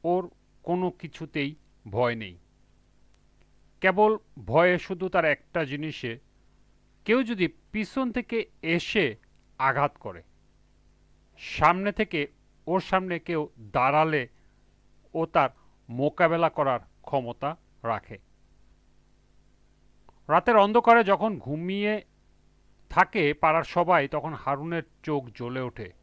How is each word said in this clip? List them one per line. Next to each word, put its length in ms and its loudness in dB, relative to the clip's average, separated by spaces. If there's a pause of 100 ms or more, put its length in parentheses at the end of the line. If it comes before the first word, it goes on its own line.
ওর 260 0 (340)
কোনো 280 -2
কিছুতেই 640 -8 (320)
ভয় 280 0
নেই। 220 -12 (1400)
কেবল 360 4 (280)
ভয়ে 340 4
শুধু 300 -8
তার 160 0
একটা 380 -2
জিনিসে, 560 -8 (880)
কেউ 180 2
যদি 240 -2 (240)
পিছন 400 -4
থেকে 340 -4 (160)
এসে 540 -2 (420)
আঘাত 400 0
করে, 260 -16 (1120)
সামনে 540 2
থেকে, 360 -2 (400)
ওর 140 2
সামনে 380 -2
কেউ 300 -6 (100)
দাঁড়ালে 680 0 (840)
ও 120 -2
তার 240 2 (400)
মোকাবেলা 600 2
করার 300 0 (220)
ক্ষমতা 540 -4 (280)
রাখে। 340 -6 (2000)
রাতের 300 4
অন্ধকারে 460 6
যখন 360 0
ঘুমিয়ে 680 -4 (840)
থাকে 440 2
পাড়ার 300 2
সবাই, 440 2
তখন 260 -6
হারুনের 500 -6 (200)
চোখ 260 -4
জ্বলে 320 -8
ওঠে। 420 -10